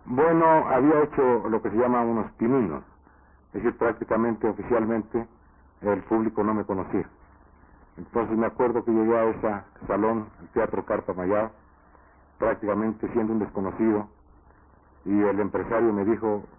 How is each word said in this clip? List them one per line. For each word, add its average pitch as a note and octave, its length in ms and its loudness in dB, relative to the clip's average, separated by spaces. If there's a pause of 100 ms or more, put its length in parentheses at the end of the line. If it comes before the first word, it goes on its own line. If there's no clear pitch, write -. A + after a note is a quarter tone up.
Bueno, D#3+ 600 4
había D3 380 4
hecho B2 440 2
lo G#2+ 140 0
que G#2+ 80 -4
se G2+ 60 -4
llama A#2+ 260 2
unos A2+ 300 -2
pininos. A2+ 500 0 (720)
Es G2 80 -6
decir, A2+ 160 -2
prácticamente, A2+ 680 -2
oficialmente, A2 800 -2 (540)
el G2 200 0
público A2 400 0
no G#2+ 100 0
me G#2 120 -2
conocía. F#2+ 440 -4 (880)
Entonces A2 400 -4
me A2+ 100 0
acuerdo A2+ 380 0
que A#2 60 -2
llegué A2+ 260 4
a A2+ 140 2
ese G#2+ 560 -6
salón, G#2+ 400 0 (140)
el F2 80 -18
Teatro G#2 360 -2
Carpa G2+ 280 -4
Mayab, G2+ 400 -2 (880)
prácticamente G#2+ 720 -2
siendo A2+ 220 0
un A2+ 40 0
desconocido, G#2 680 -2 (960)
y F#2+ 80 -2
el G2+ 260 2
empresario G#2 540 0
me G2+ 120 0
dijo, G#2 380 0 (160)